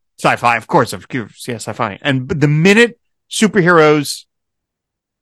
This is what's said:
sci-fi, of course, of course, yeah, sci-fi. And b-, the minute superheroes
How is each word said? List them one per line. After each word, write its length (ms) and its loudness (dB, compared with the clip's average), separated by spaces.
sci-fi, 380 0
of 100 -8
course, 260 0
of 160 -16
course, 380 -12
yeah, 100 -10
sci-fi. 460 -8
And 260 -4
b-, 60 -8
the 140 0
minute 500 2
superheroes 960 2